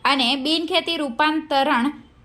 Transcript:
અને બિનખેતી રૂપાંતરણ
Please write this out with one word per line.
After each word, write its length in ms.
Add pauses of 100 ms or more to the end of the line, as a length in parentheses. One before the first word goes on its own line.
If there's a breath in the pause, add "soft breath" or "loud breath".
અને 300
બિનખેતી 640
રૂપાંતરણ 960 (340)